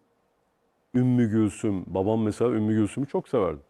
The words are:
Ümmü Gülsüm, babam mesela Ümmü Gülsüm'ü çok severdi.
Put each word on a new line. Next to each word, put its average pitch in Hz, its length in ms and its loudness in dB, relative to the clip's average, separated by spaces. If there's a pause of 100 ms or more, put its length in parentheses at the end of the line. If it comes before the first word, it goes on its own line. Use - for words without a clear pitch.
(960)
Ümmü 123 340 2
Gülsüm, 104 580 0
babam 95 340 0
mesela 113 300 0
Ümmü 107 220 0
Gülsüm'ü 110 340 -2
çok 190 220 -6
severdi. 85 300 -2 (100)